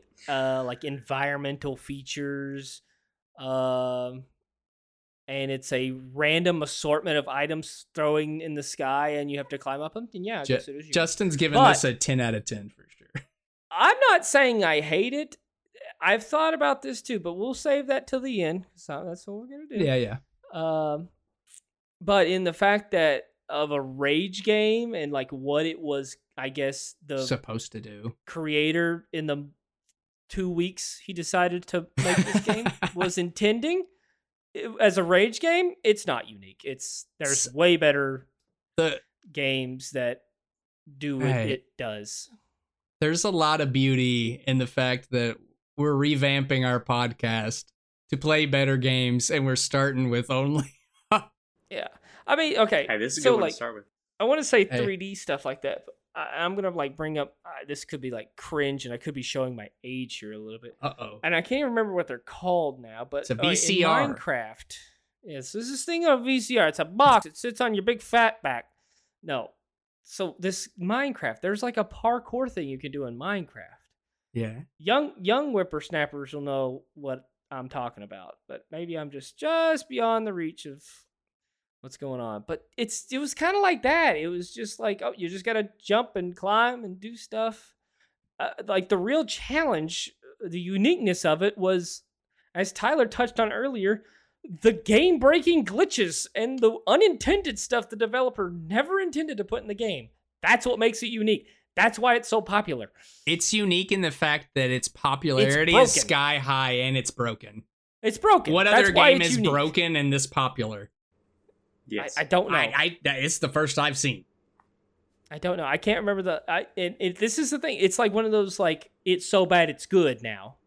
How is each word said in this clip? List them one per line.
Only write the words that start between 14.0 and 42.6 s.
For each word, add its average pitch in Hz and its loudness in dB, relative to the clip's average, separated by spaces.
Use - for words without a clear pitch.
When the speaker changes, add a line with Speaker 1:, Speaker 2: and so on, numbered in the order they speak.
Speaker 1:
not 339 4
saying 247 4
I 156 4
hate 170 0
it. 302 -6
I've 208 2
thought 320 2
about 277 0
this 262 -10
too, 233 -4
but 170 -6
we'll 233 -4
save 285 0
that 269 -2
till 262 -2
the 247 -4
end, 170 -2
'cause - -20
that's 170 -10
what 202 -12
we're 240 -16
gonna 285 -18
do. 220 -2
Speaker 2:
Yeah, 135 2
yeah. 117 -2
Speaker 1:
Um, 160 -2
but 190 4
in 185 0
the 170 0
fact 208 2
that 156 2
of 147 -2
a 143 -2
rage 147 0
game 214 2
and, 151 -4
like, 131 -4
what 143 0
it 160 -6
was, 139 -6
I 135 -6
guess, 139 -6
the 135 -4
Speaker 2:
Supposed 113 -6
to 110 -12
do. 107 -14
Speaker 1:
creator 160 0
in 156 -6
the 143 -4
two 185 -4
weeks 175 -4
he 196 -12
decided 180 -2
to 175 -2
make 180 2
this 196 2
game 220 0
Speaker 2:
<laughs> 180 -4
Speaker 1:
was 180 -2
intending, 226 0
it, - -8
as 196 6
a 180 2
rage 196 4
game, 349 2
it's 208 4
not 127 -4
unique. 98 -20
It's, - -10
there's 139 -2
Speaker 2:
S-, 127 -10
Speaker 1:
way 170 6
better 143 2
Speaker 2:
the 160 0
Speaker 1:
games 131 -4
that 123 -4
do 143 -4
what 131 0
Speaker 2:
Hey. 120 0
Speaker 1:
it 131 -8
does. 107 -10